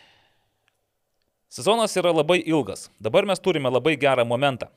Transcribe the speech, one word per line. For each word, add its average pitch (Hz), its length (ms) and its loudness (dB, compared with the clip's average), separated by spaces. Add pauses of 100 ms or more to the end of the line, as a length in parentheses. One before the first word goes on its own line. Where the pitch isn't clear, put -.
(1500)
Sezonas 202 460 -2
yra 175 160 2
labai 160 320 2
ilgas. 147 460 -4 (100)
Dabar 147 260 0
mes 185 140 -2
turime 151 320 -2
labai 131 260 0
gerą 127 300 2
momentą. 127 500 -2